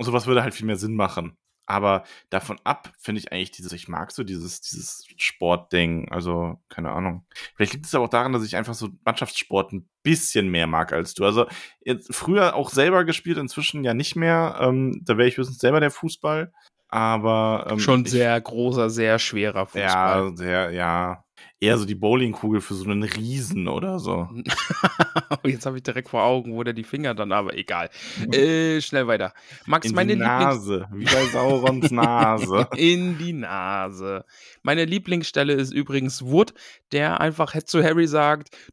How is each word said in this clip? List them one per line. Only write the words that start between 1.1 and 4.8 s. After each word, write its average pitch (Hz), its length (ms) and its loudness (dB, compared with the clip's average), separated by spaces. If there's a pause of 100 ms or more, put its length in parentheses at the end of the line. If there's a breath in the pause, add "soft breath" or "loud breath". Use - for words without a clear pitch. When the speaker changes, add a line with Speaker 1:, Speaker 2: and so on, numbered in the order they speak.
Speaker 1:
Aber 98 360 2 (260 loud breath)
davon 95 340 -4
ab - 360 -4
finde 107 180 -6
ich - 140 -10
eigentlich 92 180 -6
dieses, 87 240 -14
ich 85 140 -14
mag 82 240 -8
so 127 120 -8
dieses, 90 380 -8
dieses - 420 -12 (140)